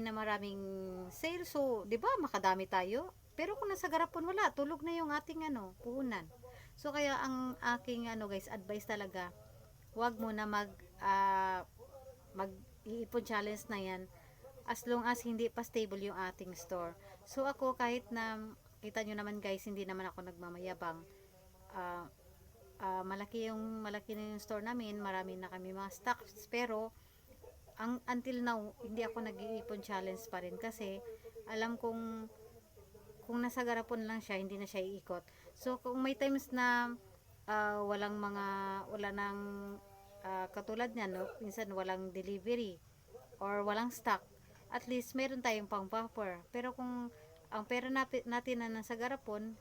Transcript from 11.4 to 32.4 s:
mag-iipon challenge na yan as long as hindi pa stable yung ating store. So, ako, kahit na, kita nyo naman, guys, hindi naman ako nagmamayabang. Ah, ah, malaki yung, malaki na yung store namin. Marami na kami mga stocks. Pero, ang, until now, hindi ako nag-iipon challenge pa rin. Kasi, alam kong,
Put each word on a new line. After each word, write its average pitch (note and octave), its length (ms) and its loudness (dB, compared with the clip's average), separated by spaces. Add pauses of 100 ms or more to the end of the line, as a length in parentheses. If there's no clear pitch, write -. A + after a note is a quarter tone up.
mag-iipon G#3+ 880 -2
challenge G#3 480 0
na G3+ 80 0
yan F#3 320 -4 (560)
as - 240 -2
long A#3+ 160 4
as A#3+ 160 4
hindi A#3 240 2
pa A#3 160 0
stable G3 400 0
yung F#3+ 160 -2
ating F#3 320 -4
store. F3 400 -2 (320)
So, C4+ 240 0
ako, C4+ 320 2
kahit A#3+ 320 2
na, A3 320 -2 (400)
kita G#3+ 240 -2
nyo G#3+ 80 -2
naman, G#3 240 -2
guys, G3 240 -2
hindi G3 240 -4
naman F#3 240 -4
ako - 80 -10 (160)
nagmamayabang. F3 640 -4 (720)
Ah, F3 400 -4 (720)
ah, F#3 240 2
malaki G#3 400 -2
yung, A3 400 -2
malaki G#3 320 -4
na G#3+ 160 -4
yung G#3 80 -6
store G#3+ 240 -2
namin. A3 320 -2
Marami F#3+ 400 0
na F#3 80 -6
kami F#3 240 -6
mga F#3+ 240 -6
stocks. - 560 -2
Pero, A3+ 400 2 (880)
ang, A#3+ 320 0
until B3 320 0
now, A3 400 2
hindi A3 240 -2
ako A3+ 160 -2
nag-iipon G#3 560 -4
challenge F#3+ 480 -2
pa F3+ 160 -4
rin. F3+ 160 -6
Kasi, G3+ 400 -4 (480)
alam A3+ 320 0
kong, A3+ 480 -2 (1000)